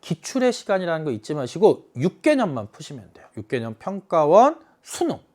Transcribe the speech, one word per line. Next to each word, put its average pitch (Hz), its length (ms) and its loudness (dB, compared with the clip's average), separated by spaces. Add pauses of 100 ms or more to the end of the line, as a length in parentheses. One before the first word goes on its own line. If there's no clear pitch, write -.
기출의 247 520 -4
시간이라는 180 520 -4
거 151 80 -4
잊지 113 220 -8
마시고 151 640 0
육 160 240 -4
개념만 185 500 0
푸시면 127 420 -18
돼요. - 120 -20 (100)
육 104 120 -14
개념 113 300 -6
평가원 196 800 2 (240)
수능. - 380 -4 (140)